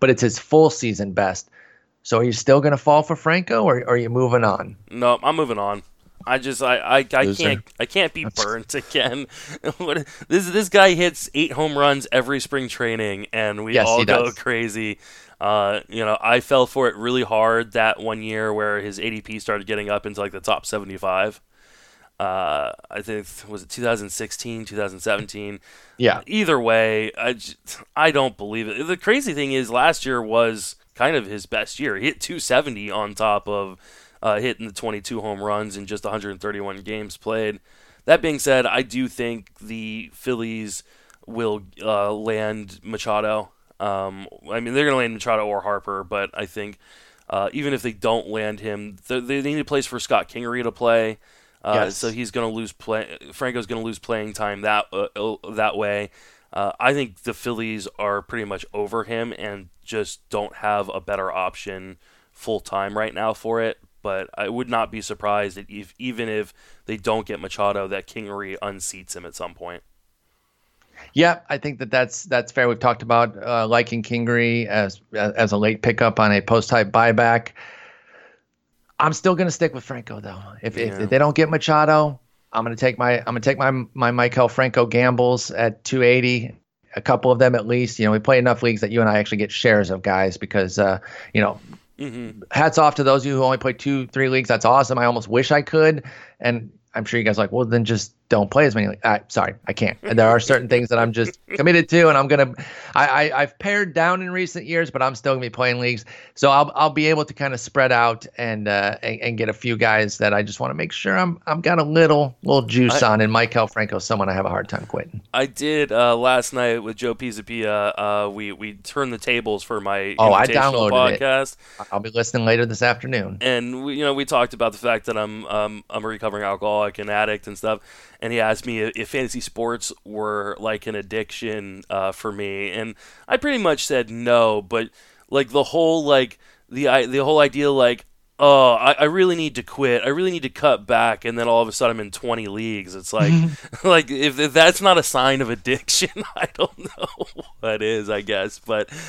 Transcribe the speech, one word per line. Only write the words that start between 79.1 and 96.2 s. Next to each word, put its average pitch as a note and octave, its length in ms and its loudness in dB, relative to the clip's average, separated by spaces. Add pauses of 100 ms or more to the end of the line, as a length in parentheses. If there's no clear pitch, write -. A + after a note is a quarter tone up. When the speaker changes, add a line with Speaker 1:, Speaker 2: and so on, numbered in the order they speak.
Speaker 1:
still F#3 240 0
gonna F3 160 0
stick D#3+ 200 0
with B2+ 120 -12
Franco A#2 360 -12
though. G2 200 -14 (220)
If, - 140 -6
if, A2 180 -4
Speaker 2:
Yeah. G2 100 -4
Speaker 1:
if G2+ 60 -6
they C3 80 4
don't D3 180 4
get D#3 120 4
Machado, D3+ 720 4 (340)
I'm A2+ 120 -2
gonna A#2 120 -4
take B2 220 2
my, B2 200 2
I'm G#2+ 80 -6
gonna A#2 140 -4
take C#3 180 2
my, C3+ 120 2 (240)
my B2 160 2
Maikel B2 400 2
Franco B2+ 340 2
gambles B2 680 2
at A2 320 -2
two C3 180 0
eighty, B2 540 2 (400)
a - 40 -6
couple B2+ 300 2
of A#2+ 80 4
them B2 160 6
at G#2+ 140 0
least. A#2+ 320 0
You G#2+ 60 4
know, G#2+ 60 4
we G#2+ 60 2
play B2+ 200 4
enough B2 260 2
leagues A2+ 160 2
that G#2+ 100 -2
you A2+ 100 2
and A2+ 80 4
I G#2 100 4
actually G#2 200 -2
get G2+ 140 -2
shares G#2 380 4
of F#2+ 120 -4
guys F#2+ 340 0
because, F#2+ 440 -2
uh, F#2+ 180 2 (340)
you A2 80 2
know, G#2 200 0 (380)
Speaker 2:
Mm-hmm. A#2+ 420 -12 (100)
Speaker 1:
hats B2+ 280 2
off D3+ 180 6
to C#3+ 80 0
those C3+ 180 6
of B2+ 40 -6
you C#3 100 -2
who C3 80 2
only C3 140 2
play B2+ 160 -2
two, C#3 340 -4
three C3+ 200 0
leagues. C3 200 0
That's A#2 160 2
awesome. B2+ 340 6
I A#2+ 60 2
almost A#2 240 0
wish B2 240 2
I D3 100 4
could. D#3 400 4 (380)